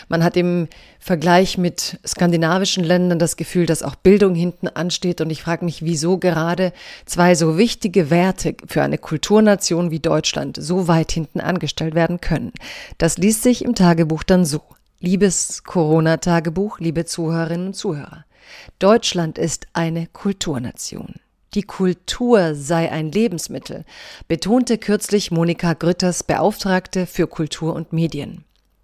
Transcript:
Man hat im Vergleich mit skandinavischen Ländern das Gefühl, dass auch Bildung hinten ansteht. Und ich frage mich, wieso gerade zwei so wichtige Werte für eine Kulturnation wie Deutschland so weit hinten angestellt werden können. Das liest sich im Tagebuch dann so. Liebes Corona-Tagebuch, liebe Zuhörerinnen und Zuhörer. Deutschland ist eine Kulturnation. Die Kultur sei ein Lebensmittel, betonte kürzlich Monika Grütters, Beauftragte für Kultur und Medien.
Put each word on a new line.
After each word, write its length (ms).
Man 140
hat 140
im 320
Vergleich 580
mit 480
skandinavischen 760
Ländern 360
das 180
Gefühl, 300
dass 160
auch 140
Bildung 380
hinten 340
ansteht. 520
Und 100
ich 120
frage 220
mich, 180
wieso 360
gerade 540
zwei 280
so 240
wichtige 500
Werte 480
für 160
eine 160
Kulturnation 920
wie 100
Deutschland 600
so 280
weit 240
hinten 280
angestellt 540
werden 260
können. 320
Das 200
liest 240
sich 220
im 100
Tagebuch 480
dann 220
so. 180
Liebes 640
Corona-Tagebuch, 1160
liebe 240
Zuhörerinnen 640
und 60
Zuhörer. 500
Deutschland 600
ist 360
eine 320
Kulturnation. 1080
Die 100
Kultur 920
sei 340
ein 220
Lebensmittel, 720
betonte 520
kürzlich 520
Monika 440
Grütters, 500
Beauftragte 840
für 220
Kultur 460
und 180
Medien. 520